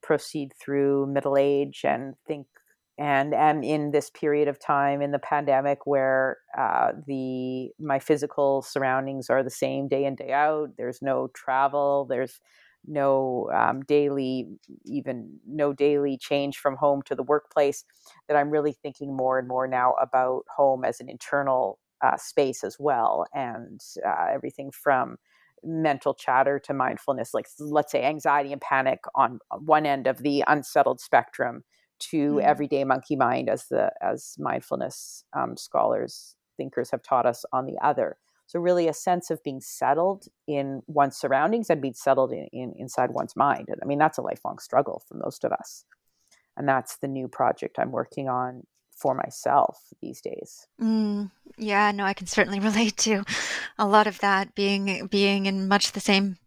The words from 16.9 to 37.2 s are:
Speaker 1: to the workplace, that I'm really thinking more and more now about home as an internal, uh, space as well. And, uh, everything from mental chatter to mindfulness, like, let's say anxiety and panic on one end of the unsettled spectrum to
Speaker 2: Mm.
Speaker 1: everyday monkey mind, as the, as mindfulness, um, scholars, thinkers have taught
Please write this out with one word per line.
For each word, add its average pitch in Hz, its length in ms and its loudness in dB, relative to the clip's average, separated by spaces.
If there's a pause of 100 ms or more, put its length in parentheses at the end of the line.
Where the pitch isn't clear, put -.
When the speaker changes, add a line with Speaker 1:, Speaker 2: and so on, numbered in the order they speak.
Speaker 1:
to - 100 -6
the 131 100 -4
workplace, 147 600 0 (460)
that 147 80 4
I'm 143 120 2
really 147 220 2
thinking 139 440 -10
more 131 220 2
and 127 120 -2
more 127 180 -2
now 127 340 2
about 127 420 0 (120)
home 131 300 2
as 117 160 -2
an 127 80 -16
internal, 127 680 -2 (240)
uh, 139 140 4
space - 480 0
as 101 160 -6
well. 117 540 2
And, 120 480 -8 (240)
uh, - 260 0
everything 139 400 -8
from 127 460 0 (440)
mental 156 520 0
chatter 135 460 2
to - 140 -6
mindfulness, 127 600 -2
like, 113 140 -4 (120)
let's 151 320 0
say 127 120 0
anxiety 143 500 0
and 139 80 -10
panic 135 420 0 (100)
on 123 260 2 (120)
one 151 340 2
end 135 220 0
of 131 120 0
the 143 280 0
unsettled 139 540 2
spectrum 123 640 0 (340)
to 147 360 0
Speaker 2:
Mm. 143 80 2
Speaker 1:
everyday 143 420 2
monkey 135 320 0
mind, 123 320 2
as - 180 -2
the, - 240 0 (100)
as - 380 -4
mindfulness, - 960 -6
um, - 240 -4
scholars, - 800 -2 (180)
thinkers 127 360 -6
have 127 120 -6
taught 123 220 2